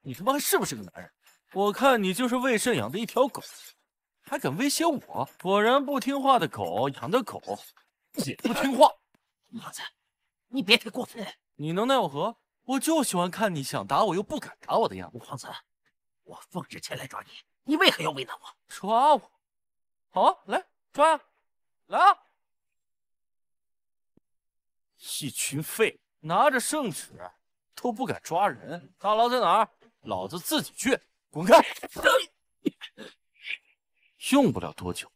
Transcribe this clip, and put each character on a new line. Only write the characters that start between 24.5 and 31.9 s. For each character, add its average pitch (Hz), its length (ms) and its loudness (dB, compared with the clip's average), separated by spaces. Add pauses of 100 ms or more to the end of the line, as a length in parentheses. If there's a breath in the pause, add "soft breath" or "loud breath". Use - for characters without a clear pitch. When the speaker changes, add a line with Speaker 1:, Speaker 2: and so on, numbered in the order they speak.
Speaker 1:
一 139 100 -8
群 - 300 -6
废， - 400 -2 (200)
拿 190 280 2
着 269 120 0
圣 285 300 -2
旨 - 180 -12 (680)
都 247 180 -4
不 233 140 -6
敢 110 160 -6
抓 180 240 0
人。 139 520 -8
大 208 160 0
牢 233 140 4
在 247 120 0
哪 185 180 4
儿？ 220 100 2 (340)
老 95 260 -6
子 160 100 -10
自 269 240 -2
己 - 120 -10
去， - 240 0 (320)
滚 156 140 -6
开！ 285 160 10 (2750 loud breath)